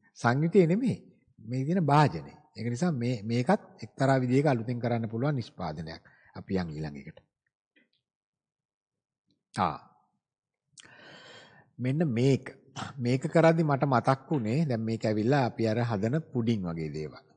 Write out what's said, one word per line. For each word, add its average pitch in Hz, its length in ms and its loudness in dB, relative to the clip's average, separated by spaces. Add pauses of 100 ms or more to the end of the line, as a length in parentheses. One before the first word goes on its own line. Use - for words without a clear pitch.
(140)
සංයුතිය 156 520 2
නෙමෙයි. 190 300 0 (420)
මේ 123 260 -6
තියෙන 170 200 0
භාජනය. 143 480 2 (200)
ඒක 110 180 -8
නිසා 165 220 -2
මේ, 120 300 -2
මේකත් 120 400 0 (200)
එක්තරා 135 380 2
විදිහක 127 260 2
අලුතෙන් 120 340 0
කරන්න 117 300 -2
පුළුවන් 131 260 -2
නිෂ්පාදනයක්. 82 640 -8 (320)
අපි 107 220 -10
යන් 87 140 -4
ඊළඟ 76 260 -10
එකට. 71 220 -18 (2250)
ආ. 87 220 0 (2000)
මෙන්න 139 300 0
මේක. 123 460 2 (440)
මේක 127 240 0
කරද්දි 165 420 4
මට 143 200 2
මතක් 135 460 2
වුණේ 131 340 0
දැන් 120 200 -2
මේක 113 200 -4
ඇවිල්ලා 117 400 2
අපි 113 240 -2
අර 110 100 0
හදන 117 420 -2
පුඩින් 117 440 -2
වගේ 82 280 -6
දේවල්. 76 300 -10 (140)